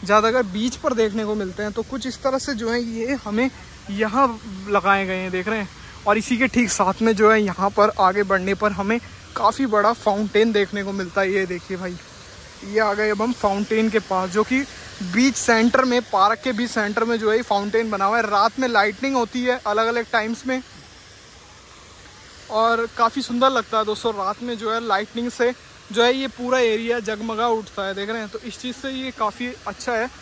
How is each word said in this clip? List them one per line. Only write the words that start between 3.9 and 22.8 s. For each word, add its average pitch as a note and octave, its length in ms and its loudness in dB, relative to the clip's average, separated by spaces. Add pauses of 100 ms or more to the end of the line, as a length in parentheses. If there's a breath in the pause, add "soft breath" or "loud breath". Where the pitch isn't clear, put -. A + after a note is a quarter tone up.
यहाँ A3 480 0 (300)
लगाए G3 360 2
गए F#3 120 -2
हैं, F#3 140 -6
देख F#3 160 -4
रहे A3 120 -2
हैं। G3 100 -6 (380 loud breath)
और G#3 100 4
इसी A3+ 200 0
के B3 100 2
ठीक A#3 220 2
साथ F#3+ 320 0
में A3+ 140 4
जो G#3+ 160 6
है A3 100 6
यहाँ G3 280 0
पर G#3 300 4
आगे F#3+ 240 4
बढ़ने F#3+ 300 0
पर G#3 180 0
हमें G3+ 280 -2 (360 loud breath)
काफ़ी A3+ 300 2
बड़ा G#3+ 280 4
fountain G#3+ 580 2
देखने G3+ 320 0
को G3 80 -6
मिलता G3 300 -2
है। F#3+ 100 0
ये G3 140 0
देखिए F3+ 320 -8
भाई, F3+ 180 -8 (680)
ये G3+ 140 -2
आ G#3 140 2
गए G#3+ 160 0
अब G#3 120 0
हम A#3+ 120 0
fountain G#3+ 560 0
के G#3+ 100 2
पास, F#3 300 -2
जो G#3 140 2
कि C4 180 0 (420 loud breath)
beach A3+ 320 2
center A#3 500 4
में, B3 160 2
park G#3+ 420 2
के C4 80 0
beach A3+ 200 -2
center G#3+ 320 0
में A#3 160 0
जो G#3+ 120 0
है A3 60 2
ये B3 60 0
fountain G#3+ 480 0
बना G3 140 -2
हुआ A3 120 2
है। A3+ 60 2
रात G#3 360 2
में C4 80 0
lightning G#3+ 480 2
होती B3 280 -2
है B3 240 0
अलग-अलग A3+ 440 0
times A3+ 360 -2
में B3+ 160 -2 (1900)
और A3+ 360 2 (100)